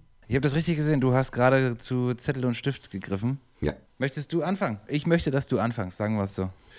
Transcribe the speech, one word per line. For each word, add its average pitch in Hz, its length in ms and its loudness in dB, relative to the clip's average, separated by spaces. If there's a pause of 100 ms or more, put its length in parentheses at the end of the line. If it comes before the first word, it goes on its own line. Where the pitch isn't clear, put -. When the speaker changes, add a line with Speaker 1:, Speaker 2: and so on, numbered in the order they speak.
(280)
Speaker 1:
Ich 113 80 -2
hab 135 80 2
das 143 120 2
richtig 165 220 0
gesehen, 151 240 2
du 127 120 4
hast 131 200 2
gerade 127 440 4
zu 123 360 -2
Zettel 127 320 -2
und 123 80 0
Stift - 360 -6
gegriffen. 98 500 -4 (200)
Speaker 2:
Ja. 73 140 0 (240)
Speaker 1:
Möchtest 139 340 -4
du 165 120 0
anfangen? 147 440 -2
Ich 151 180 -4
möchte, 165 240 2
dass 156 180 0
du 120 120 2
anfängst, 107 380 -2
sagen 107 200 0
wir's 98 180 -2
so. 95 140 -2 (300)